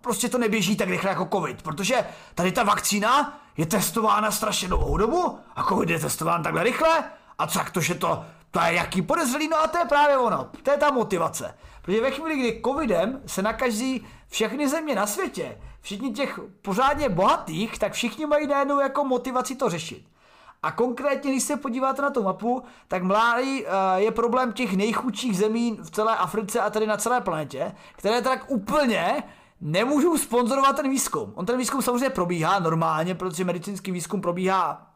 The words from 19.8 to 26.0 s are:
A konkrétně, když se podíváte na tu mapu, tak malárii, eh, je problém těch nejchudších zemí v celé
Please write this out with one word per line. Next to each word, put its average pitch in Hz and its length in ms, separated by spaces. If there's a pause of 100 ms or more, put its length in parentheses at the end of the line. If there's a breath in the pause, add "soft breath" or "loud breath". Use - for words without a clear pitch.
A 156 80
konkrétně, 269 600
když 262 120
se 294 140
podíváte 262 440
na 285 80
tu 269 140
mapu, 220 400 (240 loud breath)
tak 180 160
malárii, 233 640
eh, 190 340
je 220 100
problém 233 420
těch 190 240
nejchudších 220 600
zemí 220 440
v - 100
celé 220 260